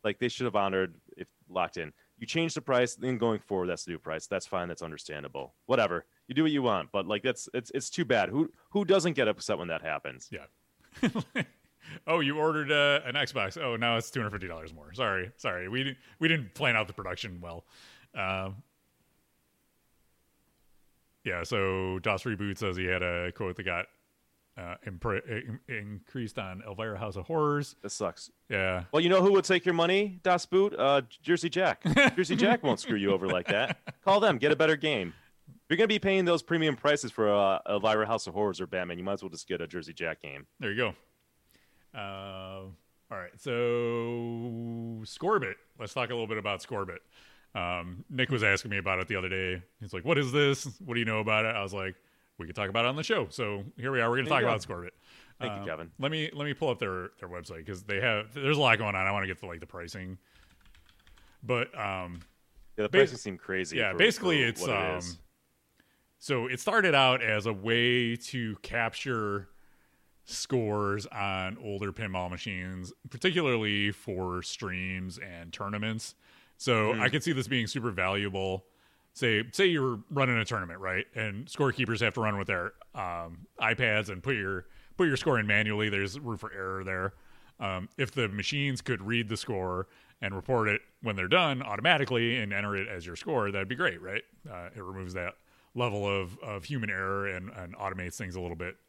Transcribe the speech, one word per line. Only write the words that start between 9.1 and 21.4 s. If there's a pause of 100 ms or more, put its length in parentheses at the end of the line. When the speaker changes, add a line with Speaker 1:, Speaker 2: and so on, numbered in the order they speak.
Speaker 1:
get
upset
when
that
happens?
Speaker 2:
Yeah. (580)
<laughs> (640)
"Oh,
you
ordered,
uh,
an
Xbox.
Oh,
now
it's
two
hundred
fifty
dollars
more.
Sorry,
sorry.
We
di-, (220)
we
didn't
plan
out
the
production
well." (480)
Um, (2750)
yeah,